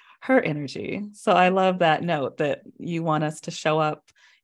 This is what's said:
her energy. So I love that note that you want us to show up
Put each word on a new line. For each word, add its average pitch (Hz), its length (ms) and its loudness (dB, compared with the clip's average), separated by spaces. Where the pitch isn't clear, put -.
her 262 180 4
energy. 147 720 -6
So - 200 -2
I 180 180 6
love 185 300 2
that 160 240 4
note 156 340 -2
that 147 240 -2
you 165 240 -6
want 156 220 0
us 156 180 -6
to - 80 -12
show 156 300 -2
up 151 240 -2